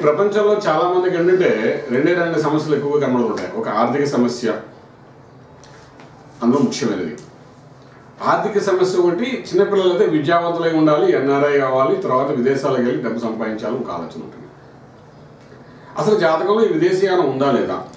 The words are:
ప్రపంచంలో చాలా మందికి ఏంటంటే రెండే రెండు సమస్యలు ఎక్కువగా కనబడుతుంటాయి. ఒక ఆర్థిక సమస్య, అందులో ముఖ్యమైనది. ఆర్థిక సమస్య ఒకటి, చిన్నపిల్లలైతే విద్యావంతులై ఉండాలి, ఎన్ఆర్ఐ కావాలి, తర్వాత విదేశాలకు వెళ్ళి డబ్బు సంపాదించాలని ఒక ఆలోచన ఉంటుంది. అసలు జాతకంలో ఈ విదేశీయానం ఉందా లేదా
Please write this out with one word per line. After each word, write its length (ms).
ప్రపంచంలో 480
చాలా 260
మందికి 260
ఏంటంటే 300
రెండే 240
రెండు 320
సమస్యలు 300
ఎక్కువగా 320
కనబడుతుంటాయి. 520
ఒక 80
ఆర్థిక 340
సమస్య, 340
అందులో 240
ముఖ్యమైనది. 480
ఆర్థిక 400
సమస్య 340
ఒకటి, 240
చిన్నపిల్లలైతే 680
విద్యావంతులై 640
ఉండాలి, 400
ఎన్ఆర్ఐ 340
కావాలి, 300
తర్వాత 260
విదేశాలకు 500
వెళ్ళి 220
డబ్బు 240
సంపాదించాలని 560
ఒక 140
ఆలోచన 300
ఉంటుంది. 220
అసలు 240
జాతకంలో 400
ఈ 80
విదేశీయానం 600
ఉందా 180
లేదా 280